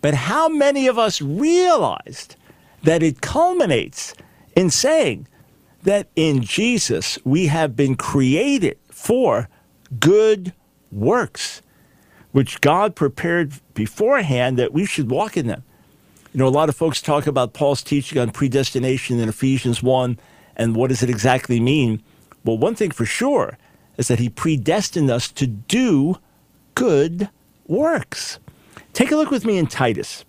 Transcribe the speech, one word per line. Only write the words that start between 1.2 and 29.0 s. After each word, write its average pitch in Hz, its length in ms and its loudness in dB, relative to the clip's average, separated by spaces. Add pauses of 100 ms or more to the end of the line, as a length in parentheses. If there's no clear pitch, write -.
realized 233 1120 0 (480)
that 156 200 2
it 160 180 0
culminates 294 920 0 (420)
in 180 140 4
saying 254 580 0 (560)
that 202 320 2
in 151 260 2
Jesus 190 800 -2
we 160 240 2
have 147 280 0
been 135 200 2
created 165 800 0 (120)
for 196 580 0 (520)
good 202 540 4 (380)
works, 147 680 -2 (720)
which 135 260 0
God 175 360 2
prepared 160 580 -2 (200)
beforehand 135 840 0
that 123 160 0
we 175 120 0
should 135 240 -4
walk 185 280 -2
in 135 100 -2
them? 92 160 -6 (680)
You 127 60 -4
know, 131 80 4
a - 20 4
lot 147 180 2
of 143 80 -2
folks 160 260 -2
talk 147 240 0
about 135 280 0
Paul's 143 300 0
teaching 143 360 -2
on 120 120 0
predestination 131 880 -2
in 113 100 -2
Ephesians 127 520 -2
one, 127 380 0 (380)
and 113 180 0
what 127 140 2
does 131 140 0
it 123 60 0
exactly 123 500 0
mean? 123 440 0 (400)
Well, 113 140 0
one 180 180 0
thing 190 160 -2
for - 140 -4
sure 240 520 -2 (380)
is 123 120 -2
that 117 120 0
he 123 80 0
predestined 156 840 -2
us 123 220 -2
to - 160 -2
do 156 680 0 (580)
good 175 540 0 (380)
works. 277 720 -4 (540)
Take 240 180 2